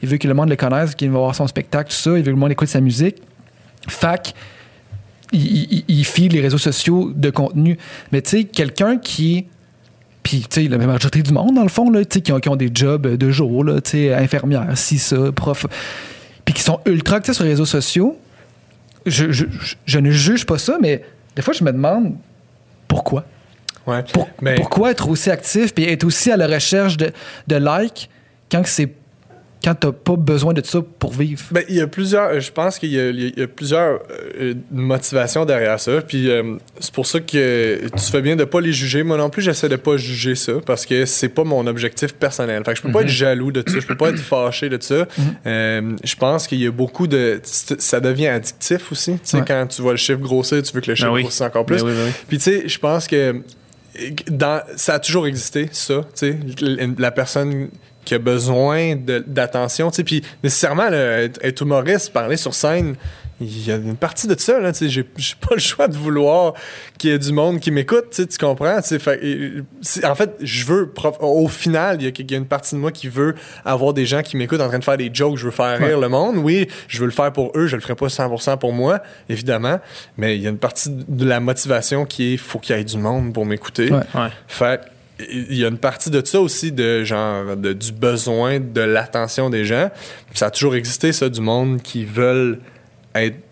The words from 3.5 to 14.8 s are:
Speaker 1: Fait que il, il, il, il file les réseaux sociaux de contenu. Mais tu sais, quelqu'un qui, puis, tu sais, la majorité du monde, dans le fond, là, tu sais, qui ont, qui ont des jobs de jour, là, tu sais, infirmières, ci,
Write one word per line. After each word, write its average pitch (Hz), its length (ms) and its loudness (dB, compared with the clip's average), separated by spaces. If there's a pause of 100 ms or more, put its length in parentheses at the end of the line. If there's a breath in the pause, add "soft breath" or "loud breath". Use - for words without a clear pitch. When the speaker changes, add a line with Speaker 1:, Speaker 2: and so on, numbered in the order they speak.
Speaker 1:
Fait 175 360 0
que - 60 -8 (1000 loud breath)
il, 165 100 4
il, 156 300 2
il, - 120 0 (160)
il 143 60 4
file 180 260 4
les 156 100 4
réseaux 139 160 4
sociaux 170 560 2
de 143 160 2
contenu. 156 480 2 (340 loud breath)
Mais 139 100 2
tu - 80 -2
sais, 214 160 4
quelqu'un 196 520 0
qui, 175 500 0 (760)
puis, 127 280 -2
tu 156 140 2
sais, 151 60 2
la 123 80 2
majorité 131 440 2
du 147 120 4
monde, 247 220 4
dans 240 80 6
le 180 60 4
fond, 240 200 4
là, 208 160 4
tu - 100 -6
sais, 196 60 2
qui - 100 0
ont, 135 80 4
qui 143 100 0
ont 139 60 2
des 127 180 0
jobs 139 340 2
de 131 240 4
jour, 135 320 2
là, 147 180 2
tu - 100 -4
sais, 147 220 4
infirmières, 135 640 2
ci, 147 240 2